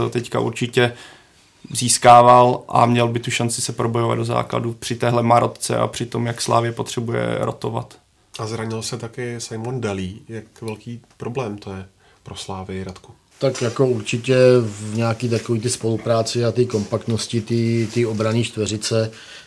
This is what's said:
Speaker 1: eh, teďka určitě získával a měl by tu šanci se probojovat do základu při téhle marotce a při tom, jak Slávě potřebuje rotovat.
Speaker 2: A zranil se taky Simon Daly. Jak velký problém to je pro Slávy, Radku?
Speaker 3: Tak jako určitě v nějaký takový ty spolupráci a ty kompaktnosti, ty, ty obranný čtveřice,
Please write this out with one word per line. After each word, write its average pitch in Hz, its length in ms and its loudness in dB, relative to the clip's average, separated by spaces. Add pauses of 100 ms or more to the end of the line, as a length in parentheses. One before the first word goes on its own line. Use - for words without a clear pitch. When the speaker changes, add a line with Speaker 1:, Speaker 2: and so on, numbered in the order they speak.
Speaker 1:
eh, 117 40 -6
teďka 120 300 -4
určitě 117 520 0 (800)
získával 123 1000 8
a 120 180 4
měl 120 220 2
by 117 120 -4
tu 120 100 -8
šanci 117 320 -2
se 123 100 -4
probojovat 117 460 -2
do 117 60 -4
základu 117 540 -2
při - 180 -6
téhle 120 260 0
marotce 117 540 2
a 113 100 0
při 117 200 -6
tom, 120 200 -4
jak 117 140 -6
Slávě 117 320 0
potřebuje 117 680 -6
rotovat. 117 540 -6 (440)
Speaker 2:
A 113 80 -8
zranil 113 360 -8
se 117 160 -10
taky 120 420 -10
Simon 120 400 -8
Daly. 98 320 -6 (160)
Jak 110 160 -14 (180)
velký 113 380 -12 (160)
problém 117 420 -8
to 101 140 -14
je 95 140 -12 (360)
pro - 140 -16
Slávy, 95 480 -10
Radku? - 280 -16 (260)
Speaker 3:
Tak - 240 0
jako 123 240 2
určitě 120 500 0 (240)
v 107 360 -6
nějaký 117 320 -2
takový 113 320 -2
ty 117 100 -2
spolupráci 113 760 -2
a 113 80 2
ty 123 140 2
kompaktnosti, 110 760 -2
ty, 113 540 0
ty 120 120 2
obranný 110 380 0
čtveřice, 110 680 -2 (360)